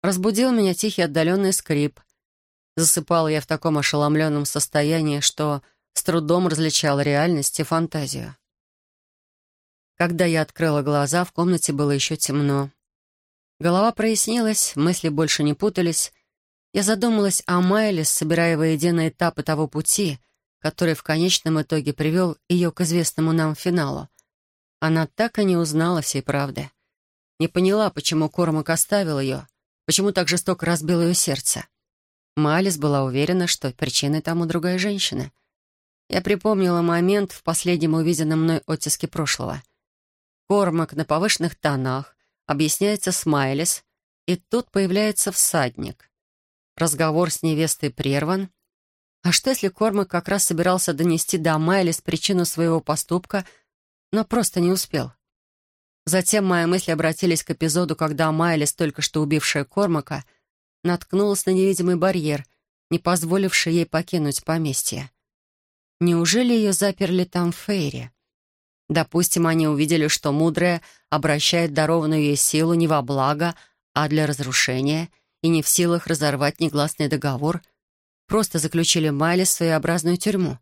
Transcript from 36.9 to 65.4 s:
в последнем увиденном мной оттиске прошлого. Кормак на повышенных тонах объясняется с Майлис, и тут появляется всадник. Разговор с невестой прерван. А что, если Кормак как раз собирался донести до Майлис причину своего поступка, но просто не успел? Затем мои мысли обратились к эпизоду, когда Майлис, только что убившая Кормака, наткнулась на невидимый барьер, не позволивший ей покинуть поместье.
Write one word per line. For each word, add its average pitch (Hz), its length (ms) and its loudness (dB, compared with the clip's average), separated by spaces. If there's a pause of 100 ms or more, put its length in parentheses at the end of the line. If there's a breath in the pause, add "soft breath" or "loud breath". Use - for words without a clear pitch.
в - 100 -20
последнем 165 520 0
увиденном 160 500 0
мной 160 220 0
оттиске - 420 -4
прошлого. - 540 -6 (840)
Кормак 170 460 2
на 151 100 -2
повышенных 165 500 0
тонах 135 600 -2 (300)
объясняется 180 640 0
с - 140 -4
Майлис, 143 580 0 (420)
и 180 100 0
тут - 340 -4
появляется 202 640 0
всадник. - 760 -2 (680)
Разговор 160 540 0
с - 120 -6
невестой 156 480 0
прерван. 151 600 -2 (720)
А 175 80 2
что, - 200 0
если 226 180 -2
Кормак 202 400 0
как 175 200 -4
раз 196 160 0
собирался 180 500 0
донести 165 440 0
до 160 200 0
Майлис 170 420 2
причину 175 440 -2
своего 165 360 0
поступка, 175 680 -4 (640 loud breath)
но 214 140 0
просто 226 360 -2
не 175 100 2
успел? 139 420 -4 (920)
Затем 185 380 2
мои 175 220 2
мысли 180 240 0
обратились 160 540 0
к - 60 -12
эпизоду, 160 440 0
когда 156 380 0
Майлис, 160 400 0
только 147 300 -4
что - 180 -2
убившая 147 440 0
Кормака, 160 600 -2 (580)
наткнулась 196 640 0
на 190 40 2
невидимый 185 460 2
барьер, 160 480 0 (460)
не 170 80 0
позволивший 175 760 0
ей 170 120 2
покинуть 160 560 -2
поместье. 156 680 -4 (880)